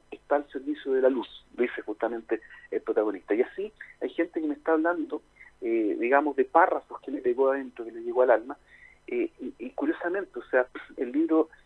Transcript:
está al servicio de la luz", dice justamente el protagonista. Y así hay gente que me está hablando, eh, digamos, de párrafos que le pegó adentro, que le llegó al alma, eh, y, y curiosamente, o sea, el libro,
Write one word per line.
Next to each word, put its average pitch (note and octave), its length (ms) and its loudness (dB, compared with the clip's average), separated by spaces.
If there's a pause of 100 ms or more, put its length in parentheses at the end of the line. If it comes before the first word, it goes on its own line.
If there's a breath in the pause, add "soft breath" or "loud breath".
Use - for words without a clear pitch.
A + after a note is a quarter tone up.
(100)
está - 260 -2
al D3 140 -4
servicio C#3+ 420 -6
de C3 80 2
la C3 80 6
luz", B2+ 180 -2 (300)
dice B2 260 -2
justamente A2+ 580 -4 (300 loud breath)
el G#2+ 100 -2
protagonista. A2 540 -2
Y A#2 80 4
así G3+ 300 -8 (280 loud breath)
hay - 100 -4
gente E3+ 300 -4
que D#3 60 -2
me D3 80 -2
está - 180 -2
hablando, D#3+ 480 0 (400 loud breath)
eh, A2+ 380 0
digamos, C#3 380 2
de C3 80 4
párrafos - 560 2
que - 100 -12
le - 100 -6
pegó C3 300 2
adentro, C3 340 -4
que A2+ 60 -12
le A#2 120 -12
llegó A#2+ 200 2
al B2+ 80 6
alma, A#2 260 2 (520 soft breath)
eh, - 320 -2
y, - 180 -10
y - 120 -10
curiosamente, F3 680 -4
o A2+ 60 -10
sea, B2+ 240 2 (280)
el B2 140 -4
libro, D#3+ 380 2 (180 soft breath)